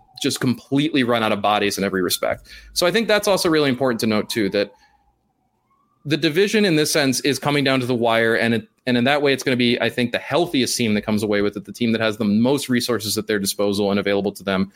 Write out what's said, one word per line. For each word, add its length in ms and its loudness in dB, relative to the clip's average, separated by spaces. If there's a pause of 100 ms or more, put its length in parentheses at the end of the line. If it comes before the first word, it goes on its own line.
(220)
just 160 -2
completely 640 0
run 220 0
out 80 0
of 100 -4
bodies 360 0
in 40 -2
every 200 0
respect. 460 -4 (260)
So 120 0
I 60 0
think 160 0
that's 180 0
also 220 2
really 220 2
important 300 -2
to 60 0
note, 220 0
too, 220 0
that 200 -2 (1300)
the 120 -2
division 480 2
in 120 4
this 160 2
sense 300 2
is 180 0
coming 240 0
down 160 2
to 60 -4
the 80 0
wire, 420 2
and 180 2
it, 140 -4 (180)
and 100 2
in 60 2
that 200 2
way, 100 4
it's 100 -2
gonna 140 0
be, 240 2
I 80 0
think, 240 -4
the 80 -2
healthiest 560 -2
team 180 0
that 80 0
comes 220 -2
away 180 0
with 140 -2
it, 80 -12
the 80 -16
team 180 -2
that 100 0
has 180 -2
the 60 -2
most 440 2
resources 500 -2
at 80 -4
their 140 0
disposal 500 -2
and 80 0
available 320 -2
to 140 -12
them. 320 -2